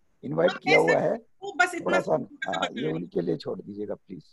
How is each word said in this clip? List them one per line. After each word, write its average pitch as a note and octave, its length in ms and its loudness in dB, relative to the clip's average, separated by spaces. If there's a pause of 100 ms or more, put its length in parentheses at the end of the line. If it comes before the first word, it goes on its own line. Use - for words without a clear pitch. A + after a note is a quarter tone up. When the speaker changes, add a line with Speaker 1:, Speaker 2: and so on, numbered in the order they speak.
(240)
Speaker 1:
इनवाइट D#3 280 2
Speaker 2:
हाँ, - 80 -8
Speaker 1:
किया - 200 6
Speaker 2:
वैसे - 140 4
Speaker 1:
हुआ - 80 4
है। F3+ 140 2
Speaker 2:
वो - 380 -12
बस F4+ 220 2
इतना E4 100 -6
Speaker 1:
थोड़ा D3+ 140 2
सा, D#3 180 0
Speaker 2:
छोटा - 340 -8
सा - 80 -4
Speaker 1:
हाँ, - 20 0
Speaker 2:
बता - 140 -4
Speaker 1:
ये - 60 -6
Speaker 2:
रही D#3 100 -2
हूँ। E3 100 -4
Speaker 1:
उनके F3+ 200 -4
लिए E3+ 160 -2
छोड़ G2+ 240 -8
दीजिएगा, G2+ 340 -8
please। F2 380 -16